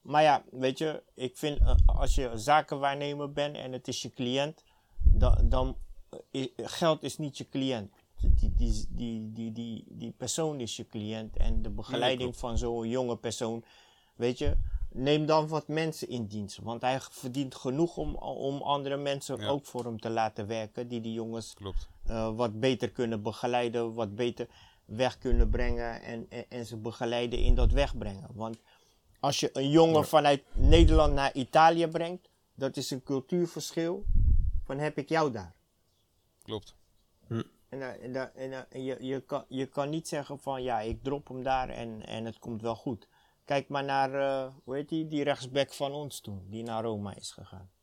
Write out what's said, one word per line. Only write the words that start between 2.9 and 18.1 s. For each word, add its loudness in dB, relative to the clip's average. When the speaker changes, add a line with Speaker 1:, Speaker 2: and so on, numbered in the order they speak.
Speaker 1:
bent -4
en -8
het -8
is -6
je -10
cliënt, -2
da-, 8
dan, 2
eh, -2
i-, -6
geld 0
is -8
niet -8
je -12
cliënt. -4
Die, 6
die, 2
die, -6
die, -8
die, -8
die -12
persoon -4
is -8
je -12
cliënt -8
en 4
de -4
begeleiding -2
Speaker 2:
klopt. -6
Speaker 1:
van -2
zo'n -2
jonge -2
persoon, -6
weet -2
je, 2
neem 0
dan 2
wat -4
mensen -4
in -6
dienst. -10
Want -8
hij 0
verdient -8
genoeg -2
om, -6